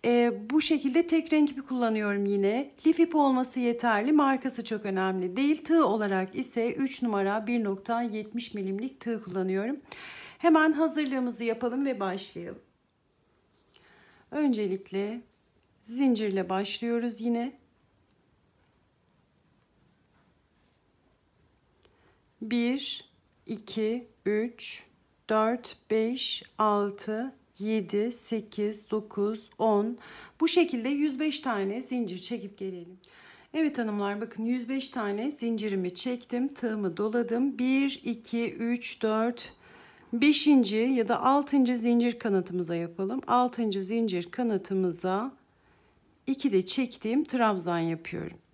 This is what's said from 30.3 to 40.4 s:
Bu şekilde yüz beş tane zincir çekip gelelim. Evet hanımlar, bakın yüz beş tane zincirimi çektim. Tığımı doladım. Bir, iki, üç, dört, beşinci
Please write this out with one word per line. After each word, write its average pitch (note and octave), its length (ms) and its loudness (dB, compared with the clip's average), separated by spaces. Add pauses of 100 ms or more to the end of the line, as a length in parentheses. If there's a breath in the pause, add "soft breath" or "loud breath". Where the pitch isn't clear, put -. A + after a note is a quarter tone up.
Bu E4 80 4
şekilde C4+ 400 2
yüz C#4+ 320 0
beş D4+ 200 -2
tane G#3+ 420 -2
zincir A3 360 -4
çekip G3 400 -8
gelelim. F#3 400 -10 (560 loud breath)
Evet D4+ 240 0
hanımlar, G3+ 420 -2
bakın A3 240 -8
yüz A#3+ 240 -2
beş C4 220 -4
tane G#3+ 400 -4
zincirimi G3+ 640 -2
çektim. B3 600 -4
Tığımı G#3 420 -4
doladım. A#3 640 0
Bir, C4+ 460 2
iki, A#3 500 -4
üç, A#3+ 480 -4
dört, A3+ 500 -2 (600 loud breath)
beşinci B3+ 640 6